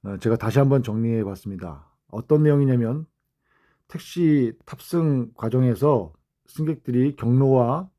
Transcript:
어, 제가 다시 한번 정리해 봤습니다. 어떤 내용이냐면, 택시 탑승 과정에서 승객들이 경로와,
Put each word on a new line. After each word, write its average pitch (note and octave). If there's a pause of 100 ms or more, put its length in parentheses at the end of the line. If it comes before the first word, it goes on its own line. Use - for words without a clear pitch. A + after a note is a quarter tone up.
어, G2
제가 A2
다시 A2+
한번 C3+
정리해 A2+
봤습니다. F#2 (220)
어떤 D3+
내용이냐면, C#3 (840)
택시 D3+ (100)
탑승 D3
과정에서 B2 (320)
승객들이 C#3+
경로와, C3